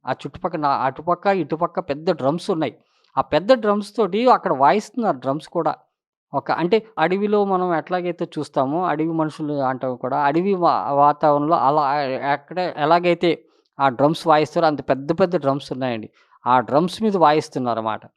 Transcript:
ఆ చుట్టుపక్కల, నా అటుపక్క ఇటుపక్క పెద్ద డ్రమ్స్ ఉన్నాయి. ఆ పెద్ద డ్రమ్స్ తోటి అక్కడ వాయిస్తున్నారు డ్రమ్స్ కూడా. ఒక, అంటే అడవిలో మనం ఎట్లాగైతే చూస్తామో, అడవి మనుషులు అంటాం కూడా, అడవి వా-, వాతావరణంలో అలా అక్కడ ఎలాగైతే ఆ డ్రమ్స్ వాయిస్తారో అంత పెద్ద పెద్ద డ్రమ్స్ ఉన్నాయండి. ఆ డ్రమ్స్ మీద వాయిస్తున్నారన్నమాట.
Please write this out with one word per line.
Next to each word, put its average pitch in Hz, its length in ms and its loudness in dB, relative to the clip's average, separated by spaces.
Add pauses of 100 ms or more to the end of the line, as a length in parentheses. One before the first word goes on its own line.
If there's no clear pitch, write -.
ఆ 127 60 -4
చుట్టుపక్కల, 165 480 -8
నా 147 80 0
అటుపక్క 139 580 -2
ఇటుపక్క 170 540 -2
పెద్ద 160 300 -4
డ్రమ్స్ 156 400 -2
ఉన్నాయి. 156 240 -2 (440)
ఆ - 20 2
పెద్ద 175 320 0
డ్రమ్స్ 208 440 0
తోటి 214 300 0
అక్కడ 196 260 4
వాయిస్తున్నారు 156 640 2
డ్రమ్స్ 135 320 -6
కూడా. 156 260 -2 (600)
ఒక, 143 180 -4
అంటే 180 340 0 (120)
అడవిలో 202 460 2
మనం 180 300 0
ఎట్లాగైతే 175 540 -4 (100)
చూస్తామో, 147 480 -2
అడవి 156 260 -2
మనుషులు 156 400 -4
అంటాం 131 440 -4
కూడా, 131 220 -4
అడవి 160 360 0
వా-, 139 380 0
వాతావరణంలో 147 640 4
అలా 147 260 2 (480)
అక్కడ 147 280 -4
ఎలాగైతే 170 840 0 (360)
ఆ 139 80 4
డ్రమ్స్ 135 380 0
వాయిస్తారో 156 400 2
అంత 143 220 -2
పెద్ద 147 320 -2
పెద్ద 180 160 2
డ్రమ్స్ 139 360 -4
ఉన్నాయండి. 123 380 -6 (360)
ఆ 123 140 4
డ్రమ్స్ 151 420 0
మీద 208 140 0
వాయిస్తున్నారన్నమాట. 123 840 0 (160)